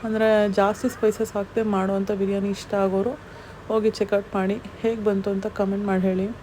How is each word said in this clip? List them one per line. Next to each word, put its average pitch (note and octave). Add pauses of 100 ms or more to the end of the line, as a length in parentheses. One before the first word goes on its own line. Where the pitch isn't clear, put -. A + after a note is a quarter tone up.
ಅಂದರೆ A3
ಜಾಸ್ತಿ G#3
ಸ್ಪೈಸಸ್ G#3+
ಹಾಕದೆ G3+
ಮಾಡುವಂಥ G3
ಬಿರಿಯಾನಿ G3
ಇಷ್ಟ -
ಆಗೋರು G3 (580)
ಹೋಗಿ A3
ಚೆಕ್ಔಟ್ G3+
ಮಾಡಿ. G3 (200)
ಹೇಗೆ A3+
ಬಂತು G3+
ಅಂತ G3
ಕಾಮೆಂಟ್ G3+
ಮಾಡಿ F#3+
ಹೇಳಿ. F#3+ (140)